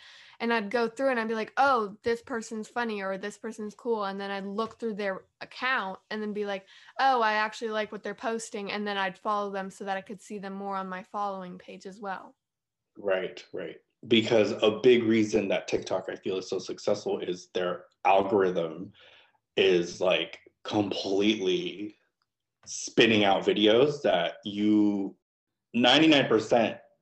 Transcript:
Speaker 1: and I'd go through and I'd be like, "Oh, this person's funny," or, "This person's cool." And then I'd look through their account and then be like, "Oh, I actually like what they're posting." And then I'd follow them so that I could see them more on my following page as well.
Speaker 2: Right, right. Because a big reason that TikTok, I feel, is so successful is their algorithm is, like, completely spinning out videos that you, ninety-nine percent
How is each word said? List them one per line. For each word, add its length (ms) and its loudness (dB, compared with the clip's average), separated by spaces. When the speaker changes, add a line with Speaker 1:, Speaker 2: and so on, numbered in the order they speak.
Speaker 1:
and 100 -2
I'd 200 -2
go 180 0
through 220 -2
and 100 0
I'd 80 -4
be 60 -4
like, 240 -6
"Oh, 440 2
this 200 -2
person's 440 -8
funny," 360 -4
or, 160 -4
"This 180 -8
person's 380 -10
cool." 320 -4
And 120 -6
then 120 -6
I'd 160 -6
look 340 -6
through 140 -4
their 320 -6
account 580 -4
and 120 -6
then 100 -4
be 140 -4
like, 200 -6
"Oh, 220 4
I 140 2
actually 360 -2
like 220 -4
what 100 -10
they're 120 -6
posting." 580 -6
And 140 -4
then 100 -2
I'd 220 -2
follow 320 -2
them 200 -8
so 140 -16
that 140 -4
I 40 -8
could 200 -16
see 160 -12
them 160 -10
more 220 -8
on 120 -6
my 140 -10
following 560 -8
page 260 -20
as 160 -16
well. 340 -12
Speaker 2:
Right, 560 -4
right. 240 -10
Because 460 4
a 300 0
big 220 8
reason 440 2
that 200 -2
TikTok, 400 -4
I 80 -8
feel, 220 -6
is 100 -8
so 100 -4
successful 640 -4
is 320 -8
their 320 -4
algorithm 880 2
is, 420 2
like, 380 0
completely 1300 -2
spinning 580 2
out 200 2
videos 580 4
that 320 2
you, 720 2
ninety-nine 520 6
percent 500 2